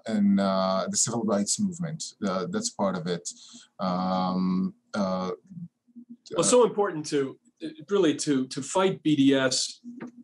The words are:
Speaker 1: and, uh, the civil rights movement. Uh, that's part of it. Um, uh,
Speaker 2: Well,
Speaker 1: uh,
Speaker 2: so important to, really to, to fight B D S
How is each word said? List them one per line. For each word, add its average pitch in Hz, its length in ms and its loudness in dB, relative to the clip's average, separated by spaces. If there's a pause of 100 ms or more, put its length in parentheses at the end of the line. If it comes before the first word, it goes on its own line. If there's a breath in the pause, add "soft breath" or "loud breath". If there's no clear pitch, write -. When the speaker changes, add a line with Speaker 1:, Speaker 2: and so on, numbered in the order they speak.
Speaker 1:
and, 101 340 4
uh, 95 500 2
the 101 60 -4
civil 120 260 0
rights 104 380 0
movement. 85 420 -4 (240)
Uh, 92 240 -2
that's 104 200 -4
part 95 260 -2
of 85 100 -6
it. 87 240 -4 (480 loud breath)
Um, 92 960 0 (180)
uh, 92 380 -2 (1040)
Speaker 2:
Well, - 80 -2
Speaker 1:
uh, - 20 4
Speaker 2:
so 247 220 6
important 180 420 0
to, 139 320 -2 (500)
really 170 280 4
to, 131 320 0
to 143 120 -8
fight 190 440 0
B 151 100 6
D 135 200 6
S - 460 0 (440)